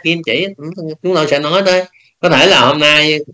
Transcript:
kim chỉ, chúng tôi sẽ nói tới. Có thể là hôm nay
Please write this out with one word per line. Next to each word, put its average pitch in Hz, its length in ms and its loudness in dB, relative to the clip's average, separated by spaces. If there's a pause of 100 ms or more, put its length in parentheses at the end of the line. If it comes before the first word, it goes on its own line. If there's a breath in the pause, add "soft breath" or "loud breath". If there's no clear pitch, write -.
kim 165 220 -4
chỉ, 147 220 -4 (560)
chúng 180 120 -2
tôi 151 120 0
sẽ 143 120 0
nói 160 260 -2
tới. 185 180 2 (360 soft breath)
Có 175 100 0
thể 151 180 4
là 175 120 4
hôm 139 200 2
nay 151 400 2 (140)